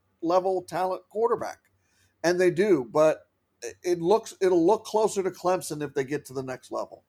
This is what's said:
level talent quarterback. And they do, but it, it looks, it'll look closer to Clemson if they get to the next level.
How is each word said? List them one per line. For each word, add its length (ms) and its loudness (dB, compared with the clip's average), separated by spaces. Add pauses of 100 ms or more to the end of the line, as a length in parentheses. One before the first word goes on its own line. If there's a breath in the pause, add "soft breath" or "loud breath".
(200)
level 420 0
talent 480 -6
quarterback. 480 -2 (640)
And 160 2
they 100 4
do, 400 2
but 300 2 (420)
it, 200 -14
it 180 -2
looks, 400 0
it'll 260 4
look 180 2
closer 380 0
to 80 -2
Clemson 520 -4
if 120 -8
they 100 -2
get 220 -6
to 60 -18
the 100 -6
next 300 -12
level. 360 -10